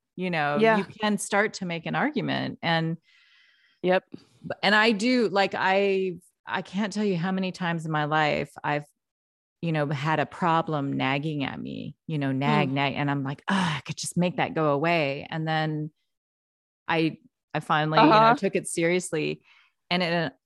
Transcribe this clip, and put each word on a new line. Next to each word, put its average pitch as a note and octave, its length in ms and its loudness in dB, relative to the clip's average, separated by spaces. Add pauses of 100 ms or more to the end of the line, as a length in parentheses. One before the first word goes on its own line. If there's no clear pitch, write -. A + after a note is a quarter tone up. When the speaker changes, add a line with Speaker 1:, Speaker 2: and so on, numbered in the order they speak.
(160)
Speaker 1:
you F#3 120 -4
know, D3 320 0
Speaker 2:
Yeah. A3 180 6
Speaker 1:
you F#3+ 60 0
can G#3 340 -2
start G#3+ 360 0
to F#3+ 120 -8
make E3 200 -6
an D#3+ 80 -4
argument. D#3 680 -2
And E3 340 0 (840)
Speaker 2:
Yep. F3+ 220 2 (580)
Speaker 1:
and G3 120 4
I G#3+ 160 6
do, A#3 380 2
like, G3 280 0
I, F#3+ 600 0 (300)
I - 160 -4
can't F#3+ 300 -4
tell G#3+ 120 -2
you G3 120 0
how F3 160 -2
many F#3 200 -2
times E3+ 340 -4
in D#3+ 60 -4
my D3+ 140 0
life D3+ 440 0 (120)
I've, D3+ 240 -4 (760)
you E3 100 -2
know, D3+ 160 0
had D3+ 320 -2
a C3+ 60 0
problem D#3+ 680 -2
nagging C#3 500 -2
at - 160 -6
me, C2+ 340 -10 (120)
you D#3+ 120 -4
know, C#3 140 -2
nag, C#3+ 380 2
Speaker 2:
Hmm. C3+ 40 -4
Speaker 1:
nag. C#3 220 -2
And C#3+ 140 -2
I'm C#3 140 -2
like, C3+ 240 -8
"Oh, G3 60 0
I E3+ 320 0
could D3+ 100 -10
just - 200 -8
make F3 200 0
that C#3+ 160 -2
go D#3 200 2
away." D3 580 0
And D#3+ 180 -4
then D#3 420 -2 (1000)
I, E3 300 0 (360)
I D3+ 60 -2
finally, D#3 400 2
you C4+ 60 8
know, D#4 60 6
Speaker 2:
Uh-huh. A3+ 220 8
Speaker 1:
took G3 220 -2
it E3 120 -4
seriously, E3+ 720 -2 (480)
and F3+ 120 0
it E3+ 300 -2 (140)